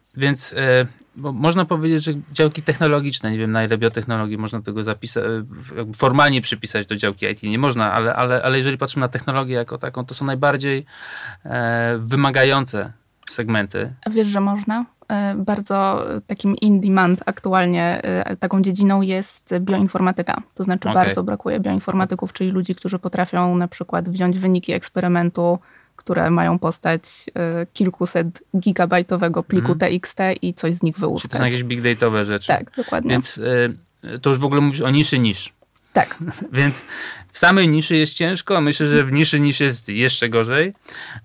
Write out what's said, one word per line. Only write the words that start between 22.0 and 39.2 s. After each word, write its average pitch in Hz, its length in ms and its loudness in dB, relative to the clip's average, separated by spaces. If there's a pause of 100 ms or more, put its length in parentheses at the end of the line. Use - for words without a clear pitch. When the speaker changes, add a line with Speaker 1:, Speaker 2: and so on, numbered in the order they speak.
Speaker 2:
czyli 185 180 -2
ludzi, 185 240 -2
którzy 185 240 -6
potrafią 180 580 0
na 175 120 0
przykład 175 400 -4
wziąć 180 300 0
wyniki 185 340 0
eksperymentu, 175 840 0 (380)
które 170 340 0
mają 170 280 2
postać, 165 440 -2 (320)
e, 170 380 -4
kilkuset 175 720 -2 (140)
gigabajtowego 175 840 0
pliku 175 300 0
Speaker 1:
Mhm. 160 60 0
Speaker 2:
T 180 80 2
X - 280 -2
T 190 180 0
i 180 220 -4
coś 170 200 -2
z 175 80 -4
nich 160 120 0
Speaker 1:
Czyli 190 80 -12
to 156 40 -2
są - 20 -
Speaker 2:
wyłuskać. - 320 -4
Speaker 1:
jakieś 123 240 0
big 120 160 -4
dataowe 113 440 2
rzeczy. 104 240 -2
Speaker 2:
Tak, - 280 0
dokładnie. - 340 -4
Speaker 1:
Więc, 127 300 0 (640)
e, 110 140 -12
to 139 120 0
już 131 80 2
w 139 60 0
ogóle 143 160 2
mówisz 143 200 2
o 131 100 0
niszy 147 280 4
nisz. 110 340 0 (440)
Speaker 2:
Tak. - 220 0 (160)
Speaker 1:
<laughs> - 180 -12
Więc 139 320 2 (480)
w - 60 -4
samej 180 300 6
niszy 156 280 2
jest 156 180 2
ciężko, 180 420 -2
a 170 40 2
myślę, 147 260 2
że 147 180 4
w 131 80 -2
niszy 147 280 4